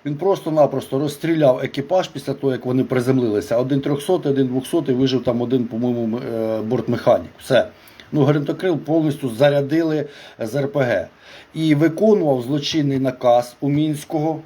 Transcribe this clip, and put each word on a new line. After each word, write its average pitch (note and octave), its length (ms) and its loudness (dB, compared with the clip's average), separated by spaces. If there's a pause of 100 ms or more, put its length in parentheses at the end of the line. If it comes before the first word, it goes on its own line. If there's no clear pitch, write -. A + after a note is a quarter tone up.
Він D3 100 -4
просто-напросто D3+ 840 0
розстріляв D3 640 2
екіпаж C#3+ 460 -2
після C#3 240 -8
того, C#3 200 -2
як B2 140 -6
вони B2+ 180 0
приземлилися. B2 720 0
Один C3+ 240 0
трьохсотий, D3 520 -2
один C3 140 2
двохсотий, C3 480 -2
вижив B2+ 300 0
там B2 180 0
один, A#2+ 220 0
по-моєму, A#2+ 400 -2
м-, A2+ 180 -4 (120)
е, A2 280 -2
бортмеханік. A#2 760 0
Все. - 280 2 (460)
Ну, D3 120 2
гвинтокрил D3+ 540 0
повністю D3 500 0
зарядили C#3+ 800 0 (320)
з A2+ 160 -6
Р C#3 180 -2
П C#3+ 120 0
Г. G2+ 240 0 (460)
І D#3 200 2
виконував D#3+ 680 4
злочинний C#3+ 560 -2
наказ B2 640 2
Умінського D3+ 840 -2